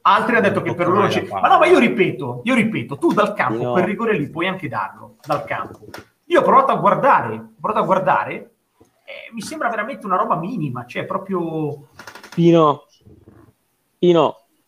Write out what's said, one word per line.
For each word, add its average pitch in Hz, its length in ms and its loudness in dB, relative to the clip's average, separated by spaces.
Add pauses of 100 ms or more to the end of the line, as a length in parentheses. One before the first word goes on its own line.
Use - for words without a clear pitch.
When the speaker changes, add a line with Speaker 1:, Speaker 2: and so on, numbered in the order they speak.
Speaker 1:
altri 208 340 2
hanno 220 120 2
detto 185 120 -2
Speaker 2:
Non 170 80 -6
Speaker 1:
che 165 60 -6
per 175 120 -2
Speaker 2:
tocca - 20 -2 (100)
Speaker 1:
loro - 80 2
Speaker 2:
mai - 80 0
Speaker 1:
c'è. - 120 -2
Speaker 2:
la - 80 -10
Speaker 1:
Ma 190 60 -4
Speaker 2:
palla. 381 140 4
Speaker 1:
no, 349 60 6
ma - 60 4
io 349 120 6
ripeto, 147 640 0
io 254 100 0
ripeto, 156 440 -2
tu 339 140 0
dal 190 220 0
campo 117 240 -4
Speaker 3:
Sì, 123 60 -4
no. 123 80 -2
Speaker 1:
quel 180 120 2
rigore 214 340 -2
lì 139 100 -4
puoi 165 180 -6
anche 185 220 -6
darlo, - 560 -10
dal 143 200 -4
campo. - 420 -10 (400)
Io 339 140 4
ho - 20 0
provato 254 300 4
a 233 40 0
guardare, 160 580 2
ho - 260 -16
provato 214 220 -2
a 170 40 -2
guardare, 175 480 0 (720)
e - 280 -20
mi 233 80 -14
sembra 302 300 -6
veramente 220 340 -8
una 190 120 0
roba 208 200 0
minima, 160 500 -6
cioè - 180 -8
proprio 165 840 -6 (460)
Speaker 3:
Pino, 165 520 4 (1120)
Pino, 165 380 4 (320)